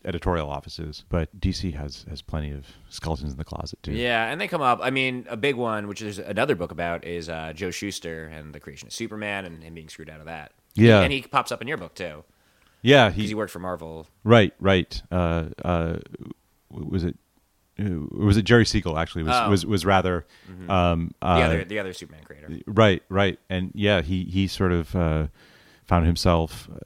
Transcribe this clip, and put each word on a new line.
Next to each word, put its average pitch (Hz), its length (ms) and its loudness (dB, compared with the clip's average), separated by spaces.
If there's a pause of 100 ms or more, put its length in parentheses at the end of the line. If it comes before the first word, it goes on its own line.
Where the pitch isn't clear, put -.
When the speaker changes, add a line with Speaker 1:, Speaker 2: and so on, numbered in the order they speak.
Speaker 1:
editorial 85 440 -2
offices, 76 600 -12
but 85 300 -2
D 95 120 0
C 90 200 -6
has, 73 380 -10
has - 120 -14
plenty 76 300 -8
of 69 140 -12 (240)
skeletons 73 440 -6
in 65 40 -16
the 76 60 -8
closet - 400 -12
too. - 80 -6
Speaker 2:
Yeah, 117 400 0
and 156 80 -6
they 202 80 -4
come 170 140 -4
up. 123 200 4
I 127 100 0
mean, 131 380 -2
a 120 60 -6
big 127 200 0
one, 110 340 -2
which 98 100 -10
there's 104 200 -8
another 107 360 0
book 85 160 -4
about, 85 340 -4
is, 85 220 -8
uh, 80 260 -8
Joe 90 160 -6
Shuster 82 580 -8
and 78 280 -16
the 73 60 -18
creation 69 260 -18
of - 60 -18
Superman 107 500 -8
and 82 180 -14
him 82 120 -18
being 80 160 -18
screwed 78 200 -18
out 78 120 -18
of 78 60 -20
that. 78 260 -14 (200)
Speaker 1:
Yeah. 107 280 8
Speaker 2:
And 135 100 2
he 135 100 -4
pops 123 300 -2
up 117 100 -8
in 117 60 -12
your 151 80 -8
book - 200 -12
too. 80 280 -10 (580)
Speaker 1:
Yeah, 123 280 8
Speaker 2:
'Cause 90 80 -4
Speaker 1:
he 104 100 -2
Speaker 2:
he 107 80 -6
worked 107 160 -4
for 87 80 -12
Marvel. 80 480 -10 (160)
Speaker 1:
Right, 107 380 8
right. 95 400 2 (100)
Uh, 85 360 0 (180)
uh, 82 320 -2 (760)
w-, - 180 -10
was 87 140 -2
it, 85 140 -4 (600)
uh, 104 120 -4 (220)
was 101 260 4
it 110 60 4
Jerry 113 220 8
Siegel 85 320 -2
actually 82 260 -4
was, 78 120 2
Speaker 2:
Oh. 113 140 2
Speaker 1:
was, 98 160 2
was 95 200 -2
rather, 92 400 2 (240)
Speaker 2:
Mm-hmm. 92 220 -8
Speaker 1:
um, 87 480 2
Speaker 2:
The - 80 -6
Speaker 1:
uh, 87 140 4
Speaker 2:
other, 80 240 2
the 104 140 -8
other 95 120 -8
Superman 78 320 -18
creator. 73 260 -20 (180)
Speaker 1:
Right, 104 420 6
right. 95 280 0 (120)
And 92 260 -4
yeah, 101 260 2
he, 92 220 -2
he 95 240 0
sort 92 240 0
of, 85 240 -2
uh, 78 320 0 (560)
found 87 220 4
himself, 85 680 2
uh, - 120 -16